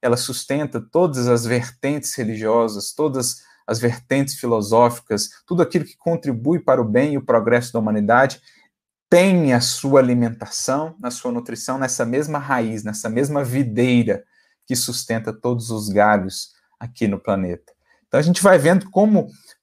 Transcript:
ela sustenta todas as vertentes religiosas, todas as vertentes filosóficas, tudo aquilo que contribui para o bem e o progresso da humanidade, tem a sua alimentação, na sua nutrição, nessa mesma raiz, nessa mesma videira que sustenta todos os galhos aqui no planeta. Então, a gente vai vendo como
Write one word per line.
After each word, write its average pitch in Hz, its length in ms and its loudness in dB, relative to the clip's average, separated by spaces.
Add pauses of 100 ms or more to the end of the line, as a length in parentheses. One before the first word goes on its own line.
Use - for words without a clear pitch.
ela 120 160 2
sustenta 139 640 -6
todas 139 480 0
as 120 160 2
vertentes 135 720 -4
religiosas, 110 760 -2
todas 135 500 -4 (240)
as 113 140 -4
vertentes 135 560 -2
filosóficas, 113 920 0 (160)
tudo 175 160 0
aquilo - 240 0
que - 100 -20
contribui 147 640 -2
para 131 220 2
o 113 40 0
bem 127 280 2
e 139 40 -2
o - 80 -6
progresso 117 460 2
da 120 80 -2
humanidade, 107 640 2 (680)
tem 175 440 6
a 120 80 4
sua 139 380 2
alimentação, 123 1000 -2
na 123 100 -8
sua 123 220 -8
nutrição, 120 460 -8
nessa 127 280 -2
mesma 147 320 -2
raiz, 117 460 -4
nessa 107 260 -8
mesma 139 340 -2
videira 120 800 0 (420)
que 127 100 -4
sustenta 113 560 -6
todos 117 400 -4
os 107 180 -6
galhos 101 640 0 (280)
aqui 117 280 -6
no 98 120 -2
planeta. 92 540 -6 (340)
Então, 135 120 0
a 156 40 2
gente 175 200 0
vai 190 140 8
vendo 165 320 2
como 202 380 2 (360)